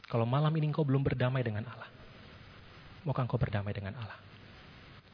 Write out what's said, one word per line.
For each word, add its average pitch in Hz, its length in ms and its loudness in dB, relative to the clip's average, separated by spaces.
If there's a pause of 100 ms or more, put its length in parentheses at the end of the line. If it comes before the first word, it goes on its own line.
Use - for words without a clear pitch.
Kalau 117 240 2
malam 151 320 4
ini 151 80 4
engkau 151 160 2
belum 139 160 6
berdamai 127 400 2
dengan 110 240 0
Allah, - 240 -12 (1200)
maukah 127 160 2
engkau 120 160 2
berdamai 101 320 0
dengan 98 240 -6
Allah? 110 240 -8 (920)